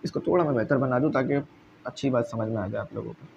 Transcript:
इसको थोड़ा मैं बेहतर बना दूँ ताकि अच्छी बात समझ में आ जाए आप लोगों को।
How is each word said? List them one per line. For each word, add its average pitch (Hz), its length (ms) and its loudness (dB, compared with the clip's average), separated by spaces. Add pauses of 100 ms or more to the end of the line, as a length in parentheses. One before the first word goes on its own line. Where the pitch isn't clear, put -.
इसको 156 180 -4
थोड़ा 170 240 2
मैं 143 100 2
बेहतर 120 240 2
बना 127 200 2
दूँ 143 140 2
ताकि 139 300 2 (420)
अच्छी 131 260 -2
बात 120 160 2
समझ 113 220 -4
में 113 80 -2
आ 98 100 -2
जाए 107 140 -4
आप 107 140 -10
लोगों - 160 -6
को। - 160 -16 (100)